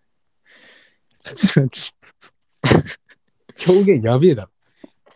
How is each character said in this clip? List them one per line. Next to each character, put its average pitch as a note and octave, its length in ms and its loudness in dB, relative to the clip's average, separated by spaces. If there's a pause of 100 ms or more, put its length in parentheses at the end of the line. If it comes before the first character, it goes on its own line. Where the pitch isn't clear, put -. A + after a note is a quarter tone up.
(1200)
バ - 80 -18
チ - 280 0
バ C3+ 80 -2
チ。 - 240 -10 (720)
<laughs> - 1040 -4
表 G3 280 4
現 A2 80 -4
や A#2 140 0
べ E3+ 100 2
え D3+ 60 2
だ G#2 120 -8
ろ。 - 40 -20 (640)